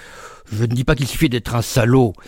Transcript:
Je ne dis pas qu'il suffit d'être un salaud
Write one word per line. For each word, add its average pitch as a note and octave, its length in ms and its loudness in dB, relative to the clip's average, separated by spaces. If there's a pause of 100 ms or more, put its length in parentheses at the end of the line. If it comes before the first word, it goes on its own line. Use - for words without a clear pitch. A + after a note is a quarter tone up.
(520)
Je G#2 120 -4
ne A#2+ 40 0
dis B2 160 -2
pas D#3 120 0
qu'il C3+ 120 -2
suffit D#3 220 0
d'être A#2+ 260 -4
un A#2 60 0
salaud A#2+ 520 2 (140)